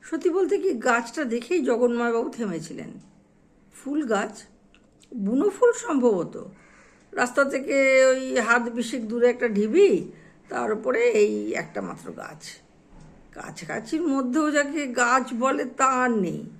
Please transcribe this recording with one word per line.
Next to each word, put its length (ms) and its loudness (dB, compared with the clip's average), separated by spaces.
সত্যি 280 -2
বলতে 280 0
কি, 160 0
গাছটা 500 -2
দেখেই 420 -2
জগন্ময়বাবু 640 0
থেমেছিলেন। 640 -8
ফুল 300 -4
গাছ, 380 -2
বুনো 340 2
ফুল 240 4
সম্ভবত। 760 0
রাস্তা 340 0
থেকে 600 4
ওই 320 2
হাত 320 2
বিশেক 380 -6
দূরে 220 4
একটা 180 -2
ঢিবি, 640 4
তার 240 -4
উপরে 360 0
এই 440 2
একটা 280 -8
মাত্র 300 -12
গাছ। 340 -16
কাছাকাছির 680 -8
মধ্যেও 500 0
যাকে 360 0
গাছ 460 2
বলে, 320 0
তা 200 -2
আর 260 2
নেই। 380 -2